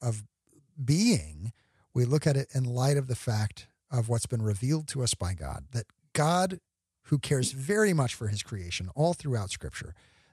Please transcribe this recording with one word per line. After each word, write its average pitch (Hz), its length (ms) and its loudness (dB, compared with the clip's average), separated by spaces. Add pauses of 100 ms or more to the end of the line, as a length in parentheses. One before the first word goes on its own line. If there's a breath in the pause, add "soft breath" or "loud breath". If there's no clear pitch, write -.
of 110 220 -2 (600)
being, 117 680 2 (420)
we 123 120 4
look 143 220 2
at 139 100 4
it 135 160 -2
in 131 100 2
light 127 340 2
of 131 100 -2
the 123 80 -2
fact - 520 -2 (240)
of 117 180 0
what's 117 160 0
been 113 160 -2
revealed 127 480 -2
to 135 140 -4
us 113 100 0
by 92 200 -4
God, 69 380 -8
that 117 140 -4 (280)
God, 180 460 2 (480)
who 147 120 2
cares 127 320 0
very 190 420 2
much 135 200 2
for 110 140 -4
his 101 160 0
creation 92 520 -8
all 165 180 4
throughout 117 380 -2
Scripture, - 420 -10 (400)